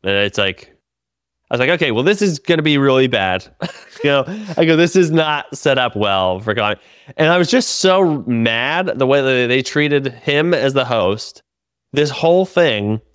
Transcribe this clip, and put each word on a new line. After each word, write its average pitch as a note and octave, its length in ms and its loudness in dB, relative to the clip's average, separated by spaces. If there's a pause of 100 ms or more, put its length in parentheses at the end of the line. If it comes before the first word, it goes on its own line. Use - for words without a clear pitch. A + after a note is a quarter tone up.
And G3 80 -2
it's G3+ 260 -2
like, G3 340 -4 (760)
I A#2+ 40 0
was A#2+ 60 -2
like, C3 100 2
"Okay, E3 200 0
well, A#2 140 0
this G3+ 180 2
is F3 160 0
gonna D#3+ 240 0
be D3+ 160 2
really C3+ 300 4
bad." G2 360 -2 (160)
<laughs> - 80 -6 (360)
You C#3+ 60 2
know, C#3 140 2 (320)
I E3+ 80 2
go, D#3+ 120 4
"This E3+ 180 2
is F3 160 4
not D#3 360 0 (120)
set C3+ 180 0
up B2 200 -2
well F#2+ 420 0
for G#2+ 160 -6
comedy." G#2 260 -2 (360)
And D#3+ 160 2
I F3 40 4
was F3 140 0
just B3 300 0
so F#3 480 2
mad B2 580 -2 (100)
the B2+ 120 0
way C#3+ 120 4
that B2+ 280 0
they B2+ 120 0
treated C#3+ 460 -2 (160)
him D#3 320 0
as C3+ 180 0
the C3+ 120 0
host, A2 580 -4 (500)
this C#3+ 180 0
whole F3 360 2
thing. A2 540 0 (140)